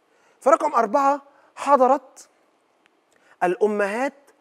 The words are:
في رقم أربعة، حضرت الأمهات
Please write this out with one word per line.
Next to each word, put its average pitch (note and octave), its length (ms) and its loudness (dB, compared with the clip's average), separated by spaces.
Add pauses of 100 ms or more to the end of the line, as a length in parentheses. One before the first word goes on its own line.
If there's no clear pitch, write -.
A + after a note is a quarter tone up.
(400)
في B3 100 0
رقم D4+ 240 2
أربعة، C#4 480 0 (340)
حضرت C4+ 760 0 (1120)
الأمهات G#3 680 -2 (280)